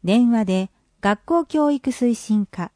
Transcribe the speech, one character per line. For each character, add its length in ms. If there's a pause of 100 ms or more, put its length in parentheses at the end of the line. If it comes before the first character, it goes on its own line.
電 260
話 140
で 260 (300)
学 240
校 220
教 240
育 180
推 260
進 300
課 320